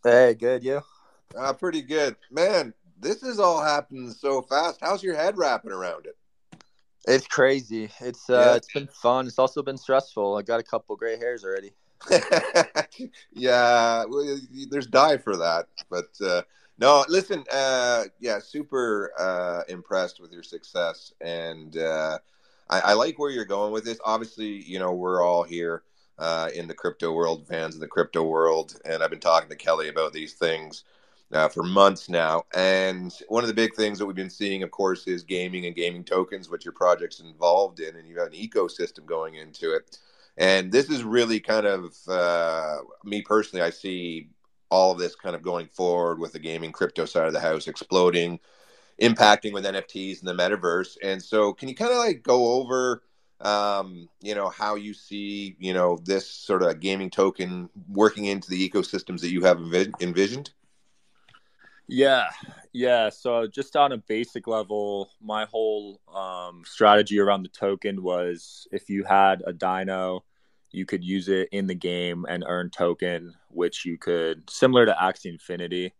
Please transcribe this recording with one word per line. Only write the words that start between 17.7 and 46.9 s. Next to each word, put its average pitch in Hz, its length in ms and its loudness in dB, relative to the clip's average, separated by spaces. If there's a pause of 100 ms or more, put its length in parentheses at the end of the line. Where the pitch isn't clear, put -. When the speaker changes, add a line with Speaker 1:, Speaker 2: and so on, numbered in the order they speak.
Speaker 2:
yeah, 113 200 -4
super, 120 800 -4
uh, 90 520 -2
impressed 90 500 -4
with 85 120 -20
your 85 100 -18
success. 85 800 -6
And, 80 560 -10
uh, 78 420 -2 (520)
I, 92 100 2
I 92 140 6
like 139 240 2
where 147 120 -2
you're 120 140 -6
going 101 280 -2
with 110 120 -6
this. 113 200 -8
Obviously, 110 580 -4
you 92 160 -10
know, 92 140 -2
we're 90 300 0
all 87 200 2
here, 85 400 -6 (360)
uh, 82 360 -4
in 85 140 -10
the 82 60 -10
crypto 85 380 -4
world, 82 360 -2
fans 80 260 -6
of 80 60 -16
the 78 80 -12
crypto - 340 0
world. 80 640 0
And 80 180 -4
I've 80 80 0
been 80 80 -10
talking 80 300 2
to 76 80 -16
Kelly 78 320 -2
about 76 240 -2
these 78 220 -12
things, 80 500 -4 (480)
uh, 78 160 2
for 82 160 -4
months 95 440 4
now. 82 360 0 (100)
And 92 580 0 (160)
one 117 140 0
of 117 60 -2
the 107 60 -4
big 113 200 0
things 104 240 -2
that 104 80 -4
we've 95 80 -10
been 95 160 -8
seeing, 98 320 -6
of 87 80 -8
course, 95 380 -2
is 87 160 -6
gaming 90 420 -6
and 85 80 -8
gaming 87 300 -6
tokens, 92 440 -4
which 85 160 -12
your 85 80 -12
project's 87 460 0
involved 85 600 0
in, 80 160 -10
and 82 100 -20
you 82 120 -16
have 85 100 -4
an 76 60 -18
ecosystem 87 720 -6
going 80 300 -8
into 78 400 -8
it. - 240 -8 (380)
And 92 340 2
this 135 200 4
is 127 140 -4
really 113 360 0
kind 110 260 0
of, 92 300 -4 (120)
uh, 82 720 0 (260)
me 104 180 -6
personally, 104 420 0
I 85 60 0
see 85 600 -10 (400)
all 92 220 6
of 87 60 -4
this 87 160 -4
kind 90 220 -10
of 80 60 -12
going 85 260 -4
forward 87 500 0
with 82 140 -8
the 80 80 -14
gaming 80 320 -8
crypto 85 320 -2